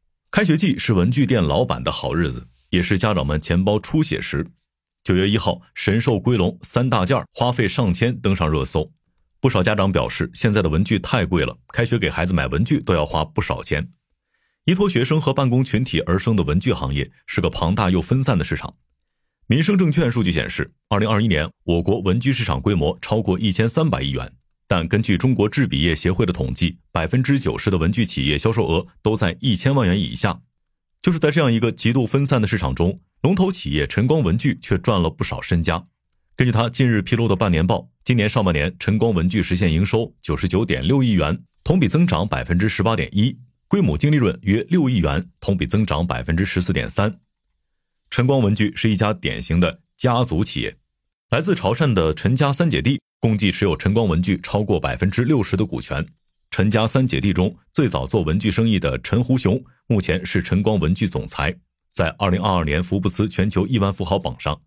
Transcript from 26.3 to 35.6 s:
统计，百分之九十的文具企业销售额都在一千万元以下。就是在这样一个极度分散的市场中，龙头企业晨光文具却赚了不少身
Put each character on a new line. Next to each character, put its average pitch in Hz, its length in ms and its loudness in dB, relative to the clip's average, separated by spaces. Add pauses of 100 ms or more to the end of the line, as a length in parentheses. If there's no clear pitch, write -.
统 64 200 -4
计， - 260 -2 (120)
百 80 160 -2
分 127 160 0
之 139 160 2
九 - 180 -2
十 - 140 -2
的 92 60 2
文 82 120 0
具 113 160 0
企 69 200 -4
业 73 120 0
销 113 140 0
售 110 160 -2
额 82 200 -2 (140)
都 110 140 0
在 92 240 -2
一 104 160 0
千 - 180 0
万 127 140 2
元 90 100 2
以 65 160 -4
下。 - 280 -4 (580)
就 180 140 2
是 160 60 -4
在 151 120 2
这 151 80 2
样 131 140 4
一 113 40 2
个 113 140 2
极 113 220 0
度 135 120 2
分 139 200 0
散 135 160 2
的 107 40 2
市 104 120 -2
场 67 180 -2
中， 85 240 0 (220)
龙 165 120 2
头 185 160 2
企 185 220 -6
业 73 160 0
晨 107 180 0
光 151 160 2
文 95 160 2
具 - 240 0
却 - 160 0
赚 110 240 0
了 82 80 2
不 - 140 -6
少 - 160 -6
身 85 240 0